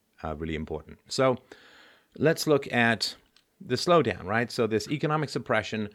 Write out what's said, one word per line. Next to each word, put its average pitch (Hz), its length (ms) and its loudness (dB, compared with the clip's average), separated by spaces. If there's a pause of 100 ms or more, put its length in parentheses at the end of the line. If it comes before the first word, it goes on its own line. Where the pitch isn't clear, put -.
(240)
uh, 80 100 -4
really 80 220 -6
important. 78 500 -8
So 131 320 0 (800)
let's 160 300 2
look 143 240 4
at 117 420 2 (460)
the 123 160 -2
slowdown, 120 480 2
right? 113 260 0
So 117 160 0
this 107 220 0
economic 151 400 -2
suppression, 110 640 -2